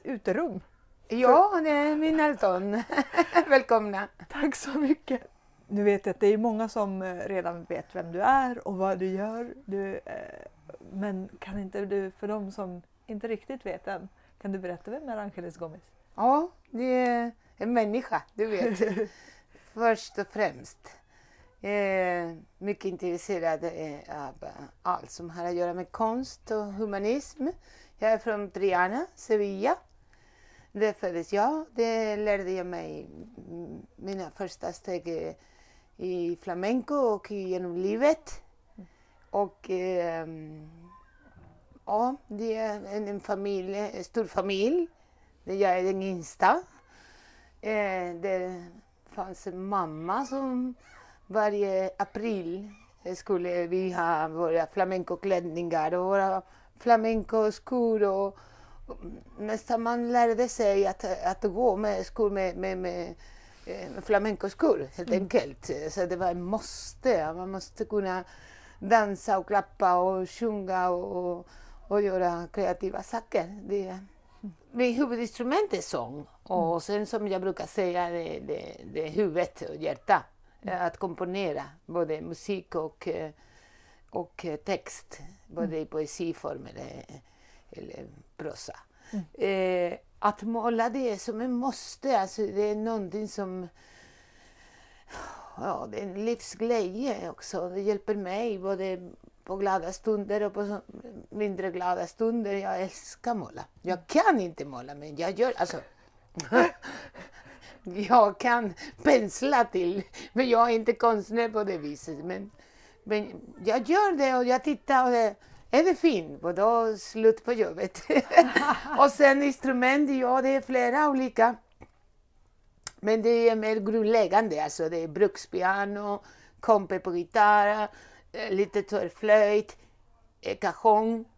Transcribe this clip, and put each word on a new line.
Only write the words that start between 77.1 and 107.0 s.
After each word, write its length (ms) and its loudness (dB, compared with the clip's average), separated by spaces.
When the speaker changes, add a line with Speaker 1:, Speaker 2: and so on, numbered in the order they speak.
Speaker 2:
jag 120 -2
brukar 260 -4
säga, 440 -2
det, 360 -6
det, 300 -8
det 140 -4
är 40 -8
huvudet 520 -2
och 140 -10
hjärta. 460 0
Speaker 1:
Mm. 220 -2
Speaker 2:
Att 100 -4
komponera 640 -4
både 340 -2
musik 540 -8
och, 340 -6
eh, 220 -6
och, 340 -10
eh, 120 -6
text. 640 -8
Både 200 -6
Speaker 1:
Mm. 160 -4
Speaker 2:
i 40 -8
poesiform 800 -6
eller, 380 -14
eller 360 -14
prosa. 400 -10
Speaker 1:
Mm. 840 0
Speaker 2:
Eh, 60 -10
att 240 0
måla, 480 0
det 200 -2
är 60 -2
som 240 -6
en 120 -2
måste. 680 -2
Alltså, 220 -4
det 200 0
är 140 0
någonting 520 -4
som, 400 -8
ja, 360 -6
det 60 -10
är 40 -6
en 220 -8
livsglädje 1080 -4
också. 380 -6
Det 120 -6
hjälper 340 -2
mig 440 -4
både 520 -4
på 120 -8
glada 360 -2
stunder 500 -2
och 120 -2
på 120 -4
så-, 140 -6
mindre 400 -4
glada 360 -2
stunder. 480 -2
Jag 280 -4
älskar 520 -6
måla. 300 -8
Jag 160 -2
Speaker 1:
Mm. 80 -20
Speaker 2:
kan 340 4
inte 240 -6
måla, 300 -12
men 220 -14
jag 220 -2
gör, 180 4
alltså, 200 -2
<laughs> 120 8